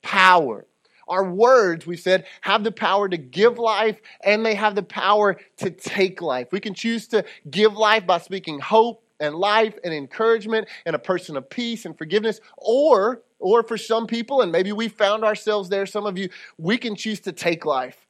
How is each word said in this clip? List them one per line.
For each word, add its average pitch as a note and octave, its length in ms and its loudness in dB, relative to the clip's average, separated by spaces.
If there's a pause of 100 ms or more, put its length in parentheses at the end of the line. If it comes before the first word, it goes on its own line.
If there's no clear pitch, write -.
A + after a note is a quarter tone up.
power. F3+ 640 4 (420)
Our F#3 160 -2
words, F#3+ 640 2
we F3 80 -8
said, F#3 300 0 (160)
have G3+ 240 0
the - 80 -4
power G3+ 340 0
to F3+ 80 -4
give E3+ 420 0
life, A3 440 0 (200)
and G#3 240 2
they A3 100 0
have G#3 200 0
the G3 80 -4
power G3+ 540 2 (220)
to G3 100 -4
take F#3+ 520 -4
life. B2+ 300 -4
We G3+ 80 -4
can G3+ 140 -8
choose A3+ 340 -6
to G#3 160 0 (260)
give G3+ 280 2
life G#3+ 280 2
by F3+ 120 2
speaking E3 420 -8
hope A3+ 420 2 (160)
and D3+ 160 -4
life G#3 480 0
and F3 120 -6
encouragement A3 760 -2 (180)
and E3 80 -4
a C#3+ 60 -2
person F3 380 -4
of C3 120 -10
peace A#3 360 -8
and E3 120 -14
forgiveness. G#3 440 -2 (160)
Or, B3 640 2 (180)
or A3 240 2
for A3+ 140 -6
some A3+ 280 -2
people, A#3 360 -2
and F#3 100 0
maybe F#3+ 220 0
we A3 160 -4
found G#3+ 340 0
ourselves G#3 460 -2
there, G3 160 -2
some G#3 200 -6
of F#3+ 120 -6
you, F#3+ 100 -6 (300)
we F3+ 200 -2
can A3 200 -6
choose G#3+ 240 -6
to F#3 100 -8
take E3+ 320 -4
life. C3 460 -4